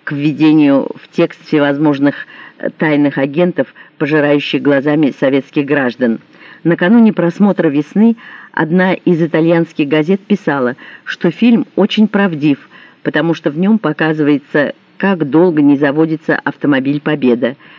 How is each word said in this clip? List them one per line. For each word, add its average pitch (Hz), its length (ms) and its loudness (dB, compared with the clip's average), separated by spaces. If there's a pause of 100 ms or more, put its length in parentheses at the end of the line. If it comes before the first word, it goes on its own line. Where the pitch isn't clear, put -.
к - 80 -10
введению 147 800 2 (120)
в - 140 -20
текст - 320 -4
всевозможных 143 800 0 (500)
тайных 147 400 0
агентов, 143 560 -2 (240)
пожирающих 143 640 0
глазами 143 560 0
советских 139 480 -2
граждан. 127 540 -2 (460)
Накануне 180 480 2
просмотра 175 560 0
«Весны» 196 480 0 (340)
одна 180 420 0
из 165 280 0
итальянских 165 680 0
газет 156 320 0
писала, 139 560 -2 (300)
что - 260 -4
фильм 233 340 2 (120)
очень 208 320 2
правдив, 156 600 -2 (320)
потому 156 320 -2
что 156 160 -4
в 143 80 -8
нем 208 220 2
показывается, 151 960 -2 (240)
как 175 320 -2
долго 156 320 2
не 143 160 4
заводится 151 580 -2
автомобиль 143 640 -2
«Победа». 127 560 -2 (240)